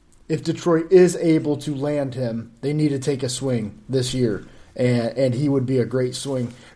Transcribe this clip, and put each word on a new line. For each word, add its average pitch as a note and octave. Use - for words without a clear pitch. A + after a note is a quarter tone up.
if D#3
Detroit E3
is F3+
able D3
to D3
land C#3
him, A#2
they C#3+
need D3+
to C#3
take C3+
a C3
swing A#2+
this B2+
year, A2+
and, A#2+
and B2+
he C#3+
would C3+
be C3
a A2+
great B2+
swing. B2+